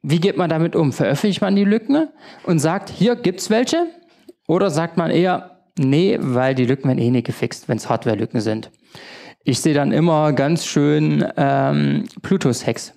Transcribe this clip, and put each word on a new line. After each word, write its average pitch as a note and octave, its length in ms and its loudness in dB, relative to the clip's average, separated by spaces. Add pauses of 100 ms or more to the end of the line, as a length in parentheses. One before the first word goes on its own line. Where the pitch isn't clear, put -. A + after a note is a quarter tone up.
wie D3+ 160 0
geht F#3 180 0
man E3+ 140 0
damit E3 240 0
um? D3 180 2
Veröffentlicht D3 480 0
man G3 140 2
die G3+ 80 4
Lücken A#3 460 0 (340)
und E3 160 2
sagt, E3 300 0
„Hier A#3 260 0
gibt's F3+ 340 -4
welche“? C4 380 0 (600)
Oder F#3 220 2
sagt E3 280 -2
man E3 120 0
eher, F3+ 420 0 (260)
„Nee, D3+ 440 2
weil C3 340 0
die B2+ 100 2
Lücken C3+ 220 -2
werden B2+ 120 0
eh A#2+ 100 2
nie B2 140 2
gefixt, - 440 -6
wenn's A2+ 220 -4
Hardware-Lücken A2+ 500 -2
sind“? A2 300 -4 (760)
Ich B2+ 180 0
sehe D#3 120 2
dann C#3+ 180 2
immer D3+ 400 2
ganz C#3+ 340 0
schön, D3 600 2 (120)
ähm, C#3+ 680 0 (160)
Bluetooth-Hacks. - 760 -2